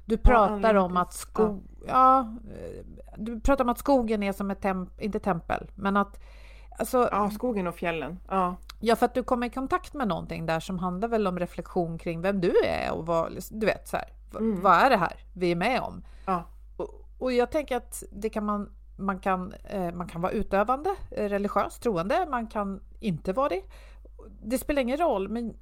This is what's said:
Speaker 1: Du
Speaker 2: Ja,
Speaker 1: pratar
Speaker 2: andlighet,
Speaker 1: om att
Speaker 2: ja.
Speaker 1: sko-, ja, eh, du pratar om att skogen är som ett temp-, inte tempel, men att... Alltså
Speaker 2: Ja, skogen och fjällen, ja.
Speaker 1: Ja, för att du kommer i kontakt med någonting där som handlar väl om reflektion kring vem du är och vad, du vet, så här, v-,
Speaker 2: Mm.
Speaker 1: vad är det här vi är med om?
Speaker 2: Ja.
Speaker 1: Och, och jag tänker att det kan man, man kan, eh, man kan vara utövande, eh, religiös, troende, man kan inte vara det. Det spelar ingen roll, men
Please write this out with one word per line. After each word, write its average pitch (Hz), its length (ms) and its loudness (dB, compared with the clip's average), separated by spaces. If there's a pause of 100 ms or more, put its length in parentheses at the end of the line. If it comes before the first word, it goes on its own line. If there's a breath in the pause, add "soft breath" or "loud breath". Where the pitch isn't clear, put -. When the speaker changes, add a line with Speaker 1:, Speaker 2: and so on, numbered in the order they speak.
Speaker 1:
Du 220 100 -2
Speaker 2:
Ja, 220 80 0
Speaker 1:
pratar 214 300 10
Speaker 2:
andlighet, 208 240 4
Speaker 1:
om 180 200 4
att 175 180 0
Speaker 2:
ja. - 160 -12
Speaker 1:
sko-, 214 300 0 (260)
ja, 262 340 6
eh, 220 640 -10 (340)
du 220 220 -8
pratar 269 240 6
om 240 40 0
att 233 100 0
skogen 226 440 2
är 196 100 0
som 196 180 -4
ett 196 100 -6
temp-, 185 400 -4
inte 214 200 -4
tempel, - 540 -2
men 196 220 0
att... 202 240 0 (580 soft breath)
Alltså 233 340 2
Speaker 2:
Ja, 202 180 2
skogen 214 360 -2
och 170 80 -4
fjällen, 165 440 -4 (100)
ja. 185 260 0 (260)
Speaker 1:
Ja, 226 160 2
för 247 100 2
att 240 80 0
du 254 80 -2
kommer 240 240 -2
i 233 40 -6
kontakt 294 440 -4
med 269 140 -2
någonting 165 380 -6
där 160 140 0
som 185 180 -6
handlar 185 300 -4
väl 214 180 2
om 180 120 -2
reflektion 170 600 -4
kring 165 240 -6
vem 196 180 0
du 233 120 2 (120)
är 78 280 0
och 160 140 -6
vad, 165 320 -2 (120)
du 214 160 -4
vet, - 220 0
så - 80 -4
här, - 100 -6 (260)
v-, - 60 -10
Speaker 2:
Mm. 214 240 -2
Speaker 1:
vad 190 100 8
är 214 180 8
det 240 60 6
här 175 180 0 (200)
vi 175 180 0
är 170 40 -2
med 208 240 0
om? 87 220 -8 (240 soft breath)
Speaker 2:
Ja. 180 180 -2 (320)
Speaker 1:
Och, - 280 -12 (140)
och 254 140 -2
jag 240 180 2
tänker 285 260 -2
att - 260 -10 (100)
det 202 180 -6
kan 208 140 -4
man, 208 260 -4 (280)
man 190 200 -4
kan, 185 340 -2 (120)
eh, 180 300 -4
man 175 140 -8
kan 165 120 -10
vara 180 120 0
utövande, 247 640 0 (160)
eh, 208 180 -4
religiös, 202 500 -2
troende, 240 520 0
man 240 160 -4
kan 202 340 -6 (200)
inte 185 320 -4
vara 269 160 0
det. 370 140 -4 (800 soft breath)
Det 240 160 -2
spelar 285 240 0
ingen 247 160 -2
roll, 226 300 0
men 226 320 -6